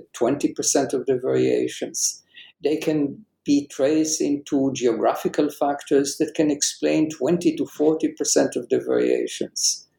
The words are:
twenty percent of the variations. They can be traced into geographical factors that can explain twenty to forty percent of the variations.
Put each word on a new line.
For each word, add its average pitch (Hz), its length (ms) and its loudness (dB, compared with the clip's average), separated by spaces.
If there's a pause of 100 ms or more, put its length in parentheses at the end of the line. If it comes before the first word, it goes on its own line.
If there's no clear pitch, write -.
(140)
twenty 135 400 0
percent - 400 0
of 127 120 -2
the 131 120 0
variations. 127 1040 -2 (420)
They 151 140 0
can 147 480 -2 (200)
be 143 220 2
traced 156 540 0
into 143 520 0
geographical 123 760 0
factors 143 680 0
that 151 180 -2
can 151 160 2
explain 156 580 0
twenty 165 460 0
to 139 100 -2
forty 156 440 0
percent 143 460 0
of 123 140 -6
the 127 100 2
variations. - 1080 -2 (100)